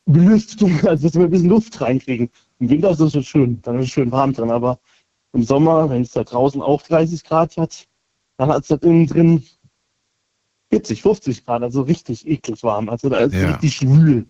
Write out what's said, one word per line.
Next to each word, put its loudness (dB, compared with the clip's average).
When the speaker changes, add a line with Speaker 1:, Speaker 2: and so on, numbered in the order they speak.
Speaker 1:
Belüftung, 2
<laughs> 0
also 0
dass -4
wir 4
ein 0
bisschen 2
Luft 0
reinkriegen. -4
Im -2
Winter 2
ist 0
es 2
so -2
schön, 0
dann -6
ist -4
es -8
schön -2
warm 0
drin, -4
aber -2
im 0
Sommer, 2
wenn -2
es -8
da -4
draußen -2
auch -2
dreißig -2
Grad -2
hat, -8
dann -2
hat -2
es -20
da 0
innen 4
drin 2
vierzig, -4
fünfzig -2
Grad, -4
also -4
richtig -6
eklig -6
warm. -4
Also -6
da -2
ist 0
es -2
Speaker 2:
Ja. 0
Speaker 1:
richtig -2
schwül. 2